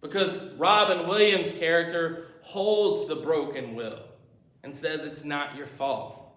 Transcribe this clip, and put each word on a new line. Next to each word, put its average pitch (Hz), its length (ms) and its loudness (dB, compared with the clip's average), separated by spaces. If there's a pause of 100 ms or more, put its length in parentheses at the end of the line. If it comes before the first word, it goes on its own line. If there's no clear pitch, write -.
Because 185 380 -2 (180)
Robin 185 500 4
Williams 196 440 4
character 165 760 0 (140)
holds 202 680 2
the 151 80 -2
broken 139 600 -2
will 113 240 -8 (640)
and 139 120 -14
says, 156 280 -6
It's 147 200 -10
not 143 320 -6
your 143 120 -12
fault. - 680 -6